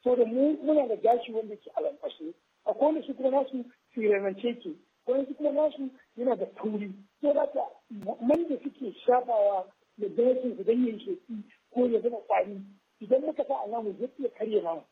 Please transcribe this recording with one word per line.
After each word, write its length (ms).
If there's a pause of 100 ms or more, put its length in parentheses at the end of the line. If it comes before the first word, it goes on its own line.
So 120
da 100
mu 380
muna 240
da 80
gashi 380
wanda 220
yake 200
a 60
lankwashe, 520 (320)
akwai 200
wanda 220
su 60
kuma 180
nasu 340 (300)
firanance 680
ke, 140 (320)
wani 200
su 80
kuma 160
nasu 380 (280)
yana 200
da 80 (120)
tauri. 340 (300)
So 120
da 80
haka 240 (560)
man 280
da 140
suke 300 (120)
shafawa 600 (320)
da 100
gashin 500
su 60
don 220
yin 140
sheƙi 440 (300)
ko 140
ya 140
zama 160 (100)
ƙwari, 340 (400)
idan 200
muka 260
sa 180
alamu 340
zai 100 (100)
iya 100
karya 340
namu. 180 (100)